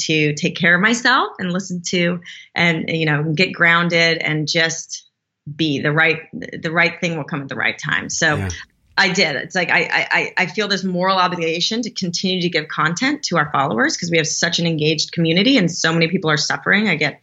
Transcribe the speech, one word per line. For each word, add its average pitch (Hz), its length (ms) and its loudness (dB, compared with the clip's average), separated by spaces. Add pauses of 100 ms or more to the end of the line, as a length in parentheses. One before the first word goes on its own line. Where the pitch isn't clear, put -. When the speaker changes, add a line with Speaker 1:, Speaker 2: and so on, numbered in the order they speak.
Speaker 1:
to 151 300 2
take 151 200 -2
care 170 200 4
of 180 60 2
myself 247 580 2
and 180 120 -4
listen 180 360 -4
to, 175 340 0 (340)
and, 170 320 2
you 160 200 0
know, 147 160 2 (100)
get 185 180 0
grounded 170 680 2
and 151 280 -2
just - 600 -2 (480)
be. 147 240 0
The 147 120 0
right, 160 280 4 (140)
the - 380 -8
right 170 300 0
thing 165 160 -2
will 143 60 -6
come 143 180 -6
at 135 60 -10
the 131 80 -8
right 113 220 -2
time." 143 320 -4
So 156 280 0
Speaker 2:
Yeah. 98 120 -2 (460)
Speaker 1:
I 190 180 2
did. 156 240 0
It's - 180 -8
like, 180 160 0
I, 175 120 4
I, - 280 0
I, 165 280 0
I 185 80 2
feel 202 200 -2
this 190 160 -2
moral 185 340 0
obligation 175 680 0
to 214 60 -8
continue 185 520 -2
to 175 80 2
give 156 180 -2
content 208 560 0
to 170 140 -2
our 147 140 2
followers 214 460 0
'cause 175 140 -4
we 170 60 2
have 151 100 2
such 170 320 -2
an 170 80 0
engaged 156 460 0
community 180 440 4
and 175 140 2
so 165 220 0
many 165 160 2
people 165 200 -2
are 151 80 4
suffering. 190 520 0
I 165 60 2
get 151 280 -2